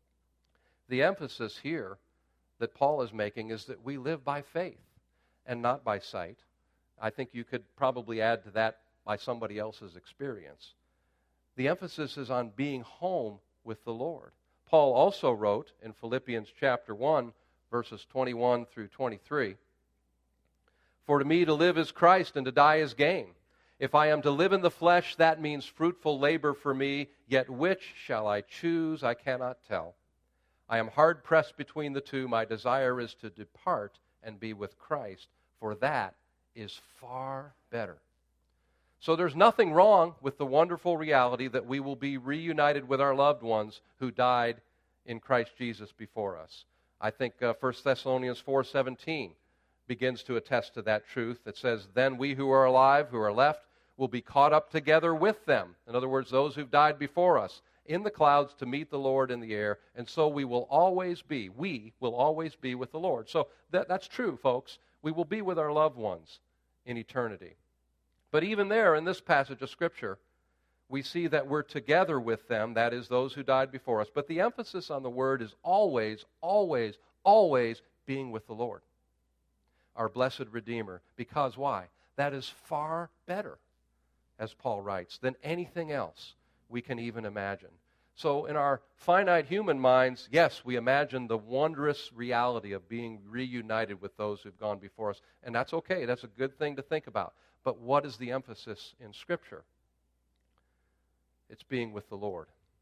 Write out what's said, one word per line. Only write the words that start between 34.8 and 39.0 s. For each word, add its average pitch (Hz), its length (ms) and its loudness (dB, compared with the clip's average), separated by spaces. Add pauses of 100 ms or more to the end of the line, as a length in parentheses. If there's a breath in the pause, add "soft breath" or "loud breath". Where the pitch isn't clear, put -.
for 107 180 -6
that 117 380 -2 (400)
is 107 260 -14 (200)
far 135 540 -12 (160)
better." 98 300 -8 (1000)